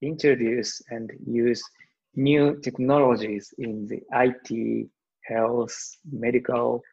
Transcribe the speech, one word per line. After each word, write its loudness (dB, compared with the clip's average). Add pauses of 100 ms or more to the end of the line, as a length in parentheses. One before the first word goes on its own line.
introduced 0
and -10 (140)
use 0 (520)
new 4
technologies 0
in -6
the -8 (100)
I 4 (120)
T, -4 (340)
health, -2 (340)
medical, -2 (120)